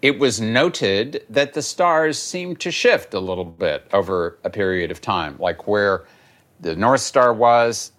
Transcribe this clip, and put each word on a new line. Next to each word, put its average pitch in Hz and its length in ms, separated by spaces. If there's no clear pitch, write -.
it 135 160
was 117 220
noted 123 880
that 139 220
the 151 100
stars 160 560
seemed 180 420
to 175 120
shift - 420
a 98 60
little 92 240
bit 82 480
over 90 500
a - 80
period 92 400
of 80 100
time, 80 380
like 85 300
where 101 380
the 82 140
North 117 280
Star 123 300
was 117 680